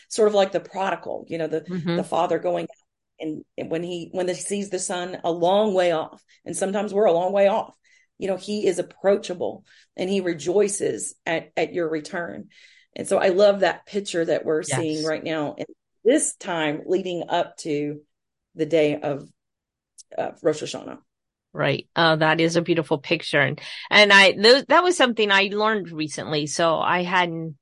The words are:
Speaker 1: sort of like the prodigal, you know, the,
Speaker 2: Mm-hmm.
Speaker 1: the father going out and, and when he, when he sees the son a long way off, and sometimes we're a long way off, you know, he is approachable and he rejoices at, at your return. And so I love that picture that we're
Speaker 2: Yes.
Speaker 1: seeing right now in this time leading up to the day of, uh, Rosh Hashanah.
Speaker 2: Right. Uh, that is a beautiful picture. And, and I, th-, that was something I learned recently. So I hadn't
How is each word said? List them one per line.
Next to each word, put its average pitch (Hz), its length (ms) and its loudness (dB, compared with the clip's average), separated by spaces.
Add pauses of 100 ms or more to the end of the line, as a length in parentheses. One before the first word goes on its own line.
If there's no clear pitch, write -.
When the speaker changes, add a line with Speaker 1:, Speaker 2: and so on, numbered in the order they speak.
Speaker 1:
sort 214 180 2
of 208 60 2
like 196 180 4
the 170 80 -2
prodigal, 185 680 -6
you 170 80 -8
know, 160 100 -4
the, 156 140 -4
Speaker 2:
Mm-hmm. 170 340 -4
Speaker 1:
the 180 80 -2
father 165 340 -2
going 175 280 -2
out - 20 -14 (540)
and, 156 240 -8 (120)
and - 140 -8
when 160 120 -4
he, 175 280 -10
when 180 160 -4
he 180 60 -2
sees 196 360 -6
the 180 100 -6
son 180 440 -8
a 170 80 0
long 190 420 2
way 180 200 2
off, - 280 -6 (220)
and - 140 -10
sometimes 202 360 -4
we're 208 120 4
a 170 80 6
long 180 180 0
way 196 160 4
off, 202 260 -2 (440)
you 190 100 -8
know, 190 80 0
he 208 320 -4
is 175 100 0
approachable 185 840 -2 (320)
and 185 140 -4
he 196 100 0
rejoices 170 960 -2 (100)
at, 165 300 -4
at 165 180 -2
your 175 140 -2
return. 170 640 -8 (440)
And - 140 -10
so 196 120 2
I 190 100 4
love 202 320 4
that - 240 0
picture 196 400 -4
that 165 180 -2
we're 156 200 -2
Speaker 2:
Yes. 139 140 -4
Speaker 1:
seeing 156 280 -4
right 156 180 -4
now 156 340 -4
in 156 80 -10 (380)
this 269 320 2
time 156 520 -4
leading 180 420 -2
up - 300 -2
to 147 420 -6 (540)
the 156 100 -2
day 151 340 2
of, 143 300 -6 (880)
uh, - 140 -4 (120)
Rosh 156 180 0
Hashanah. - 360 -10 (560)
Speaker 2:
Right. 147 440 -2
Uh, 160 180 6
that 160 240 2
is 165 160 2
a 175 60 2
beautiful 165 360 0
picture. 156 440 0
And, 135 180 0 (300)
and 202 240 8
I, 196 180 8
th-, 240 380 6
that 330 140 6
was 359 120 2
something 226 360 2
I 196 200 2
learned 208 400 0
recently. 151 560 -4
So 165 320 2
I 180 240 0
hadn't 170 580 -2